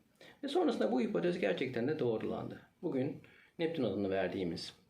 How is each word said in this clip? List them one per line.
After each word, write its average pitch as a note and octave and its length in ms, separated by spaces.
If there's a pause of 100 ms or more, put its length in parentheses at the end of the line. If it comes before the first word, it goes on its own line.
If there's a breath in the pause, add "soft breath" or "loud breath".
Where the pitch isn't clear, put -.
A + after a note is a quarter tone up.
(440 loud breath)
Ve C#4 40
sonrasında C#4+ 440
bu B3+ 80
hipotez F3 380
gerçekten C#3 500
de D#3 100
doğrulandı. A2 640 (220)
Bugün - 340 (420 loud breath)
Neptün D#3+ 260
adını G2+ 260
verdiğimiz F2+ 640 (160)